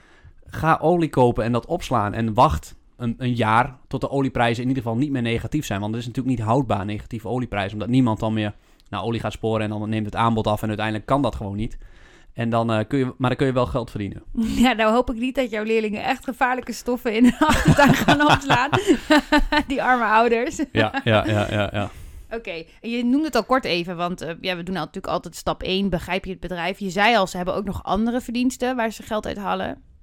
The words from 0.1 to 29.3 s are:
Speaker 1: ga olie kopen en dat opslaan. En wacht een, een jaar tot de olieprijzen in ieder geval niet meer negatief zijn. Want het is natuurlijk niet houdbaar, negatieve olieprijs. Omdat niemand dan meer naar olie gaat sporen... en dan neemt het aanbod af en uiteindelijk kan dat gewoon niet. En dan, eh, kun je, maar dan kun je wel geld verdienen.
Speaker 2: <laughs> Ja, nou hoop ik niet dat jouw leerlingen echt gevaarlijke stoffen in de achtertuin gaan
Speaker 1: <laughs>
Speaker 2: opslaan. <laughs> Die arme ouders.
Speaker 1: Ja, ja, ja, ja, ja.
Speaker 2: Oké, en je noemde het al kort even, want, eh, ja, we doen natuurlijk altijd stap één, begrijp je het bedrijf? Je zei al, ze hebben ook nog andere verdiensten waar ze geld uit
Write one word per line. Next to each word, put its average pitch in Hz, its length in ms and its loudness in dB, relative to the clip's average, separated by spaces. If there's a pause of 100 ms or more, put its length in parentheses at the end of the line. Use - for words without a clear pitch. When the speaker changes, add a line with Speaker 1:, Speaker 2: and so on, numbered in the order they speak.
Speaker 1:
ga 156 360 0
olie 165 280 2
kopen 123 340 4
en 117 80 0
dat 120 140 -2
opslaan. 110 480 -2
En 113 200 -2
wacht 151 400 2 (220)
een, 120 220 -4
een 123 160 -2
jaar 117 420 2 (120)
tot 135 120 -6
de 131 100 -4
olieprijzen 127 520 0
in 123 60 -2
ieder 131 140 -2
geval 113 160 -2
niet 147 120 0
meer 135 120 -2
negatief 117 440 -2
zijn. 98 140 -4
Want 104 140 -4
het 120 80 -6
is 120 60 -10
natuurlijk 123 280 -2
niet 110 100 -4
houdbaar, 110 380 2
negatieve 104 440 -8
olieprijs. 101 440 -4
Omdat 104 160 -6
niemand 120 320 4
dan 110 120 0
meer 107 220 -2 (340)
naar 98 140 -6
olie 113 180 -2
gaat 107 120 -4
sporen... 110 300 -2
en 107 80 -2
dan 107 180 -6
neemt 110 180 -2
het 101 100 -8
aanbod 110 300 2
af 107 160 0
en 110 60 -2
uiteindelijk 107 380 -4
kan 139 160 2
dat 117 120 0
gewoon 101 220 -8
niet. 113 220 -6 (540)
En 117 180 -4
dan, 117 220 2
eh, 107 160 2
kun 143 100 0
je, 131 60 2 (140)
maar 127 100 0
dan 120 100 0
kun 143 80 2
je 131 60 2
wel 123 140 2
geld - 240 -4
verdienen. 101 320 -6 (100)
Speaker 2:
<laughs> 220 320 0
Ja, 254 80 6
nou 220 200 2
hoop 254 180 2
ik 247 80 -6
niet 247 160 -4
dat 254 160 -2
jouw 214 140 -4
leerlingen 220 400 -2
echt 247 200 -4
gevaarlijke 247 480 -2
stoffen 240 440 -4
in 233 60 4
de 247 160 8
achtertuin 294 560 6
gaan - 320 2
Speaker 1:
<laughs> 294 60 6
Speaker 2:
opslaan. 277 380 2 (500)
<laughs> - 480 2
Die 269 140 -2
arme 240 220 2
ouders. 226 520 2 (160)
Speaker 1:
Ja, 113 320 0
ja, 107 220 4
ja, 104 240 2
ja, 104 220 0
ja. 101 180 -4 (400)
Speaker 2:
Oké, 190 340 -10 (160)
en 226 100 -8
je 240 140 -2
noemde 269 220 2
het 254 100 0
al 226 80 2
kort 233 200 2
even, 170 320 -2
want, 175 240 -4
eh, 165 200 -8
ja, 180 160 -4
we 170 60 -8
doen 180 120 -8
natuurlijk 175 320 -8
altijd 170 300 -4
stap - 260 -4
één, 196 280 0
begrijp 175 340 -2
je 185 60 -10
het 175 100 -12
bedrijf? 175 380 -6
Je 196 120 -6
zei 202 260 4
al, 190 100 4
ze 180 100 -8
hebben 180 180 -2
ook 202 100 -4
nog 190 200 -6
andere 226 360 0
verdiensten 247 560 -2
waar 226 160 -2
ze - 100 -16
geld 214 240 -6
uit - 100 -6